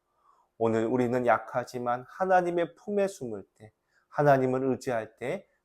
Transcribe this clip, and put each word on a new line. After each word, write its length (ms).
오늘 280
우리는 400
약하지만 840
하나님의 680
품에 320
숨을 360
때, 140
하나님을 560
의지할 540
때 280